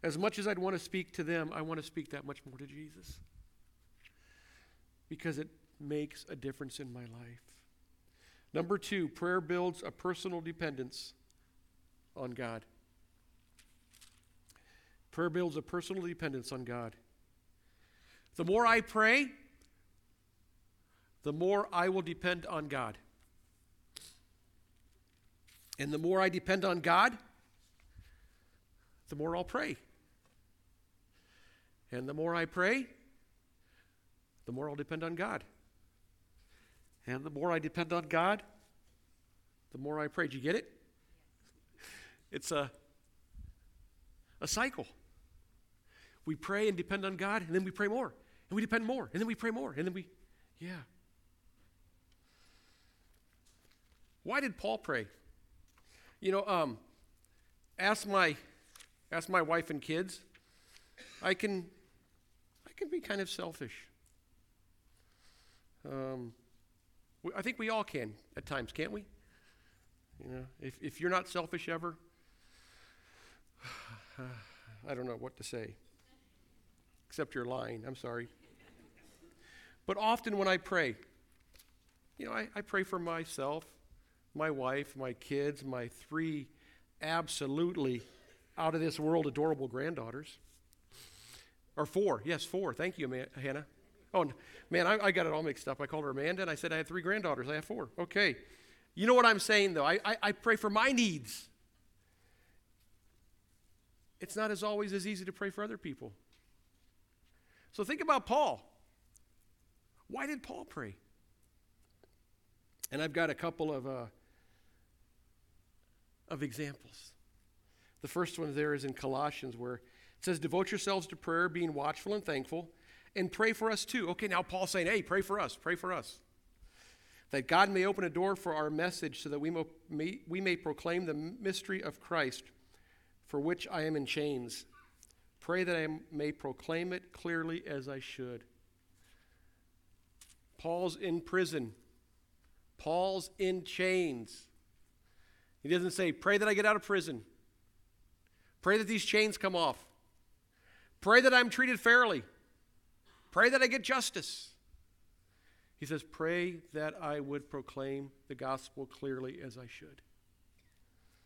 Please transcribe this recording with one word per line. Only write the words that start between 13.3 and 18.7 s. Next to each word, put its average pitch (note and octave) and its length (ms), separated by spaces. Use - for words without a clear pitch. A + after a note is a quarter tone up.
Prayer E3+ 180
builds E3 280
a D3+ 40
personal F3+ 420
dependence D#3 480
on B2+ 120
God. A#2+ 320
The E3+ 100
more G#3+ 200
I A3+ 160